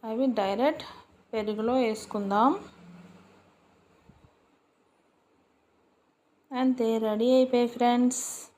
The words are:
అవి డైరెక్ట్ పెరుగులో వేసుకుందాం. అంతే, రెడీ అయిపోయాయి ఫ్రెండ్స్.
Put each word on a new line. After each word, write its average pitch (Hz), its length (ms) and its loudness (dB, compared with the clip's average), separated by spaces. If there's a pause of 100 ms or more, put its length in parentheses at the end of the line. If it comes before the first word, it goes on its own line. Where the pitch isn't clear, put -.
అవి 226 160 -2 (140)
డైరెక్ట్ 220 440 -2 (500)
పెరుగులో 220 500 -2
వేసుకుందాం. 214 680 0 (4000)
అంతే, 254 260 0 (160)
రెడీ 220 320 0
అయిపోయాయి 254 400 2
ఫ్రెండ్స్. 240 480 2 (340)